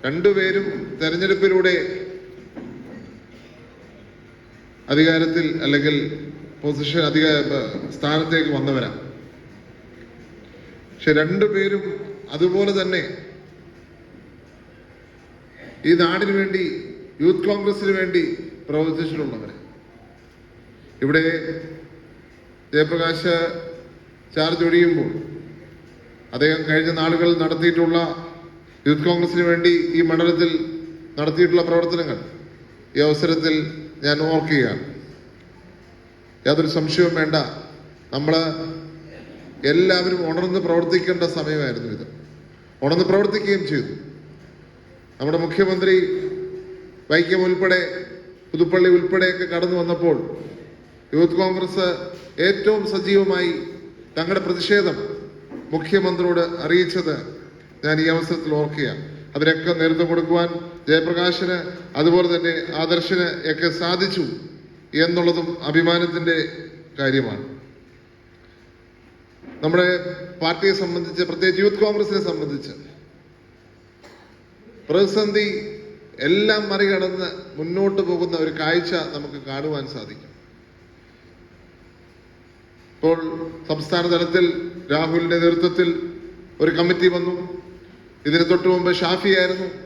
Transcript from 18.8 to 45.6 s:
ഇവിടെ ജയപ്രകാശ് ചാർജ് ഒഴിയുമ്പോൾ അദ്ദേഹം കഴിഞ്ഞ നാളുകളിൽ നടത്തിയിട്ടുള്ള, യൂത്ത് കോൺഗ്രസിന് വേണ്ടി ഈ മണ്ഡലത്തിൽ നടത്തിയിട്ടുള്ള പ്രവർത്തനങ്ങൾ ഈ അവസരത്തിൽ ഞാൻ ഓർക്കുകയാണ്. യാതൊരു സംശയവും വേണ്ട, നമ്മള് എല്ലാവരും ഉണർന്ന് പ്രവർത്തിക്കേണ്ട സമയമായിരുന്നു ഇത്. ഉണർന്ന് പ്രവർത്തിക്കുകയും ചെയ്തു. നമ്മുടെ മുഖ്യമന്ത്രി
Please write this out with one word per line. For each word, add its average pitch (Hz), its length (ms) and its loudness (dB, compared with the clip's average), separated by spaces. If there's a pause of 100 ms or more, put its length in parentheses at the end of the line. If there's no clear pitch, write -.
ഇവിടെ 156 200 2 (1500)
ജയപ്രകാശ് 165 640 0 (1000)
ചാർജ് 165 320 2
ഒഴിയുമ്പോൾ 170 440 4 (1200)
അദ്ദേഹം 156 340 2
കഴിഞ്ഞ 160 300 2
നാളുകളിൽ 170 420 4
നടത്തിയിട്ടുള്ള, 165 560 2 (880)
യൂത്ത് 151 220 2
കോൺഗ്രസിന് 175 400 2
വേണ്ടി 170 240 4 (240)
ഈ 170 140 4
മണ്ഡലത്തിൽ 165 400 4 (680)
നടത്തിയിട്ടുള്ള 165 480 4
പ്രവർത്തനങ്ങൾ 165 520 0 (800)
ഈ 139 100 2
അവസരത്തിൽ 160 480 2 (500)
ഞാൻ 147 120 2 (120)
ഓർക്കുകയാണ്. 147 560 0 (1600)
യാതൊരു 151 300 2
സംശയവും 165 440 2
വേണ്ട, 156 160 0 (800)
നമ്മള് 156 280 2 (1300)
എല്ലാവരും 180 580 4
ഉണർന്ന് 180 380 0
പ്രവർത്തിക്കേണ്ട 175 560 2 (120)
സമയമായിരുന്നു 139 600 -4
ഇത്. - 80 -12 (800)
ഉണർന്ന് 175 280 4
പ്രവർത്തിക്കുകയും 202 600 2
ചെയ്തു. - 200 -4 (1300)
നമ്മുടെ 156 260 0
മുഖ്യമന്ത്രി 185 520 4 (1160)